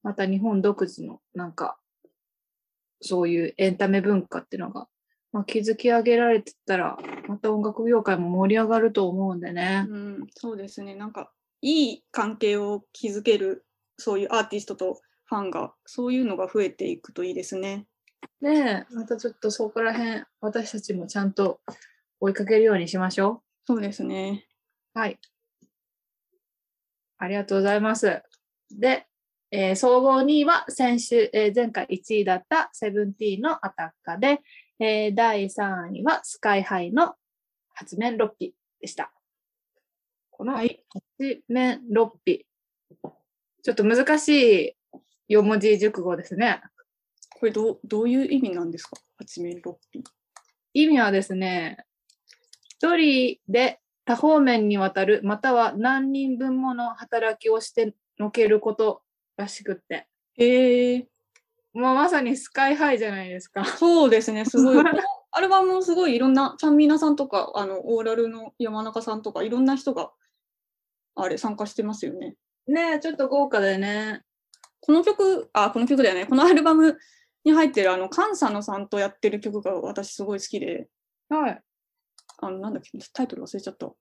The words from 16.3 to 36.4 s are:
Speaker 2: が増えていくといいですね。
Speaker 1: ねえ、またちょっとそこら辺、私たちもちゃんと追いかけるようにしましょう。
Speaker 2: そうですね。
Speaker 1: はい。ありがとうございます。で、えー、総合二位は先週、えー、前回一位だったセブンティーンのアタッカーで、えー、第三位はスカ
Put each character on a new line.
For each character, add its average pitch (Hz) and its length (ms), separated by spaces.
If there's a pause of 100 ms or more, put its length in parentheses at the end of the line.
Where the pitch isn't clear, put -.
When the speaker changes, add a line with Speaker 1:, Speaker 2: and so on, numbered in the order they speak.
Speaker 2:
が 185 160
増 208 100
え 185 80
て - 180
い - 120
く - 120
と 175 100
い 180 80
い 226 40
で 185 100
す 196 120
ね。 196 300 (540)
Speaker 1:
ね 277 500
え、 247 40
ま 226 120
た 233 100
ち 233 120
ょ - 20
っ - 40
と 214 180
そ 214 180
こ 226 120
ら 226 100
辺、 226 320 (160)
私 214 320
た 214 80
ち 196 140
も 175 120
ち 202 100
ゃ 202 80
ん 196 80
と - 280 (580)
追 196 120
い 190 40
か 202 100
け 220 140
る 220 60
よ 220 80
う 190 60
に 170 100
し 190 100
ま 185 120
し 190 100
ょ 214 220 (240)
う。 254 60
Speaker 2:
そ - 40
う 214 40
で 202 120
す - 100
ね。 190 440 (480)
Speaker 1:
は 226 120
い。 - 120 (2000)
あ 185 100
り 196 80
が 202 80
と 196 100
う 196 40
ご 196 40
ざ 202 120
い 208 60
ま 220 140
す。 220 280 (480)
で、 233 360 (460)
え 190 200
ー、 190 40
総 247 240
合 262 220
二 294 180
位 294 40
は 330 240
先 240 320
週、 233 320
え 214 140
ー、 208 80
前 240 160
回 226 180
一 208 320
位 196 40
だ 185 120
っ 180 120
た 320 240
セ 214 180
ブ 208 140
ン 202 100
テ 214 120
ィ 196 80
ー 190 40
ン 226 40
の 311 220
ア 185 60
タ 165 140
ッ 160 60 (140)
カ - 80
ー 196 60
で、 277 220 (380)
え 214 300
ー、 202 60
第 208 360
三 190 420
位 190 120
は 311 200
ス - 140
カ 202 180